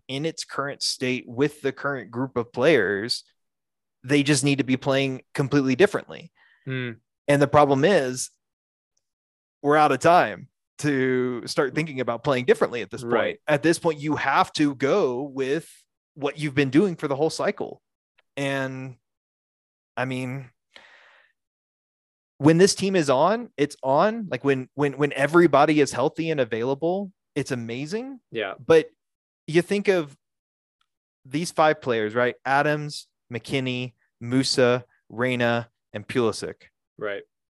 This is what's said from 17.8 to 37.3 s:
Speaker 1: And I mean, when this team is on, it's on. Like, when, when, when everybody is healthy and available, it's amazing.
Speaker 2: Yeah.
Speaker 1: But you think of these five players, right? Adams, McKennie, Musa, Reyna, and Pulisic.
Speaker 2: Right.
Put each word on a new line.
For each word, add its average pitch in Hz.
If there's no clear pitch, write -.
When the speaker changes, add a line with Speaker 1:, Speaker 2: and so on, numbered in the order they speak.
Speaker 1:
And 131
I 123
mean, 131
when 160
this 190
team 190
is 160
on, 185
it's 143
on. 190
Like, 127
when, 131
when, 143
when 139
everybody 151
is 135
healthy 160
and 156
available, 139
it's 139
amazing. 151
Speaker 2:
Yeah. 104
Speaker 1:
But 160
you 165
think 202
of 156
these 147
five 156
players, 110
right? 123
Adams, 147
McKennie, 127
Musa, 123
Reyna, 120
and 107
Pulisic. 107
Speaker 2:
Right. 104